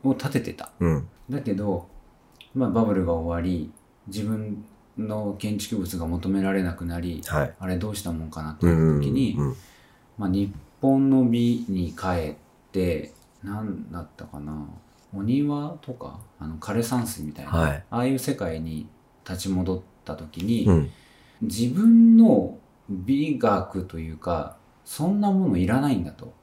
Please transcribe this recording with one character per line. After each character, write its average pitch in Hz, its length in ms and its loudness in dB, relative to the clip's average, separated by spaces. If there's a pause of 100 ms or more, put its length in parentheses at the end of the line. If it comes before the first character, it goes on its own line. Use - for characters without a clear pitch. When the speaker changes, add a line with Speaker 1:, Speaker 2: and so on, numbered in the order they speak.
Speaker 1:
を 135 120 2
建 - 160 -6
て 127 100 0
て - 120 -8
た。 - 260 -14
Speaker 2:
う 87 80 2
ん。 76 200 0 (220)
Speaker 1:
だ 139 120 -4
け 107 120 -4
ど、 95 340 -4 (640)
ま 127 140 0
あ、 - 20 0
バ 113 140 2
ブ 104 100 2
ル 92 120 2
が 85 80 0
終 82 160 -2
わ 85 120 -2
り、 85 300 -2 (360)
自 104 160 -6
分 107 420 -6 (320)
の 107 420 -4
建 104 180 -2
築 101 200 -6
物 90 200 -6
が 82 100 -4
求 85 220 -4
め 98 120 2
ら 98 100 0
れ 98 100 0
な 87 120 -2
く 87 120 -8
な 85 140 -4
り、 85 260 -6
Speaker 2:
は 76 200 0
い。 - 120 -10
Speaker 1:
あ 95 100 -8
れ 92 100 -2
ど 104 140 -4
う 101 40 -8
し - 80 -10
た 87 80 -6
も 80 140 -6
ん 76 40 -12
か 78 140 -10
な 78 80 -8
っ 78 60 -12
て - 80 0
い 87 40 8 (280)
う 71 40 2
時 69 100 0
に、 131 240 0
Speaker 2:
う - 20 -2
ん - 20 -2
う 71 60 0
ん 67 40 -2
う - 40 -4
ん。 - 20 -8 (640)
Speaker 1:
ま 101 100 -4
あ、 - 20 0
日 98 240 0 (280)
本 135 280 4
の 131 140 6
美 120 460 2
に 90 240 -2
帰 - 140 -6 (240)
っ - 40 -14 (380)
て、 87 400 -2 (300)
な 101 180 -8
ん 98 300 -8
だ 85 100 -10
っ 78 60 -12 (100)
た - 80 -14
か 73 160 -16
な、 76 260 -10 (480)
お 98 80 -6
庭 147 580 -2
と 127 120 -12
か、 - 260 -14 (180)
あ 78 100 -10
の、 80 100 -8
枯 113 260 -2
山 117 240 -2
水 - 160 -10
み 76 80 -8
た - 120 -14
い - 20 -12
な、 - 60 -8
Speaker 2:
は 78 220 2
い。 71 160 -8
Speaker 1:
あ 110 100 -6
あ 123 60 0
い 135 80 2
う 127 60 -2
世 - 160 -2
界 80 240 -6
に 78 280 -8 (400)
立 92 160 -8
ち 98 60 -4
戻 92 280 0
っ 90 40 -8 (220)
た 73 140 -10
時 80 260 -10
に、 113 220 2
Speaker 2:
う 104 80 8
ん。 78 160 4 (520)
Speaker 1:
自 113 280 0
分 226 480 10
の - 400 6 (320)
美 135 500 0
学 92 460 0
と 82 140 -12
い 80 120 -8
う 78 60 -12
か、 80 400 -4 (260)
そ - 240 -4
ん 202 140 2
な 202 100 2
も 190 160 2
の 95 100 2
い 90 80 2
ら 117 140 2
な 143 120 2
い 117 40 2
ん 87 80 -2
だ 78 80 -10
と。 - 320 -18